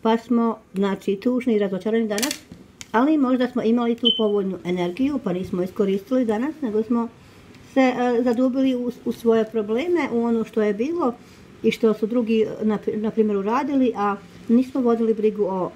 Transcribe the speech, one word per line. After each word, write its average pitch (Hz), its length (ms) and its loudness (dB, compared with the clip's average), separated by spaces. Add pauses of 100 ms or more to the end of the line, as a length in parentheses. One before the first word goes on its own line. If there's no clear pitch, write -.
pa 226 160 2
smo, 233 400 0 (160)
znači, 196 420 -2
tužni 247 380 0
i 208 40 2
razočarani 208 500 -2
danas, 220 320 -2 (520)
ali 285 260 4
možda 254 300 2
smo 247 140 -4
imali 233 320 2
tu 240 120 -2 (120)
povoljnu 202 460 0
energiju, 180 600 -2
pa 185 80 -2
nismo 180 300 -4
iskoristili 196 640 -2
danas, 226 360 -2
nego 220 220 -2
smo 233 260 -2 (680)
se, 269 60 4
e, 247 420 2
zadubili 254 520 0
u, 247 180 -4 (120)
u 233 80 -4
svoje 226 320 2
probleme, 233 680 -2
u 233 120 0
ono 226 200 0
što 220 180 -2
je 208 120 0
bilo 269 400 -2 (480)
i 220 80 4
što 220 240 2
su 220 120 -2
drugi, 220 400 2 (160)
na, 214 160 2 (160)
na 214 160 -2
primjer, 214 260 0
uradili, 254 600 0
a 202 200 -2 (320)
nismo 254 320 2
vodili 226 340 2
brigu 208 300 0
o 185 320 -2